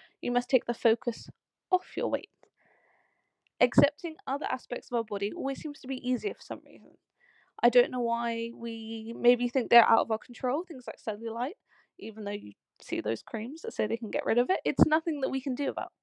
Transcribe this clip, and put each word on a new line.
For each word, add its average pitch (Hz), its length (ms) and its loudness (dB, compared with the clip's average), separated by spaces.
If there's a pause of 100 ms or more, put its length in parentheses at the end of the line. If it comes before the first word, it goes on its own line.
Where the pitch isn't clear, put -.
(200)
you 240 100 -4
must 247 200 0
take - 160 4
the 240 80 -2
focus - 560 0 (400)
off - 260 0
your - 120 -2
weight. - 200 -2 (1300)
Accepting 311 580 2 (100)
other 277 240 -4
aspects - 400 -8
of 247 80 -2
our 226 60 -2
body 208 280 -4
always 269 280 -4
seems 294 200 -10
to 254 80 -10
be 254 180 -6
easier 214 280 0
for - 80 -20
some - 240 -10
reason. - 240 -20 (720)
I 240 80 6
don't 240 200 4
know 254 100 -4
why 233 540 -2
we 226 640 -8
maybe 247 320 6
think 240 220 -2
they're 233 180 8
out 226 120 6
of 226 100 -2
our 220 80 0
control, 254 460 -4
things 262 220 -14
like - 140 -8
cellulite, 226 520 -6 (460)
even 214 260 -10
though 202 80 -4
you 208 200 -10 (280)
see 220 200 -6
those 220 220 -4
creams 240 400 -8
that - 100 -8
say 220 140 -2
they 226 100 -2
can 214 140 -8
get 220 160 -4
rid 226 120 2
of 247 120 2
it. 381 140 0
It's - 200 4
nothing 311 360 2
that 262 100 -2
we 262 100 -2
can 254 140 -4
do 277 140 -2
about. - 240 -6 (100)